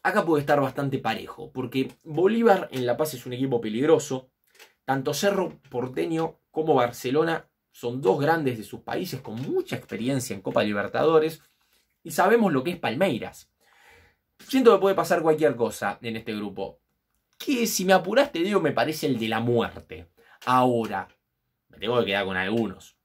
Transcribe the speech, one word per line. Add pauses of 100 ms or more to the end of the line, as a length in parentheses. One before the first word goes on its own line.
Acá
puede
estar
bastante
parejo,
porque (100)
Bolívar
en
La
Paz
es
un
equipo
peligroso. (560)
Tanto
Cerro
Porteño (100)
como
Barcelona (220)
son
dos
grandes
de
sus
países
con
mucha
experiencia
en
Copa
Libertadores. (640)
Y
sabemos
lo
que
es
Palmeiras. (880)
Siento
que
puede
pasar
cualquier
cosa
en
este
grupo. (560)
Que
si
me
apurás
te
digo,
me
parece
el
de
la
muerte. (340)
Ahora, (640)
me
tengo
que
quedar
con
algunos.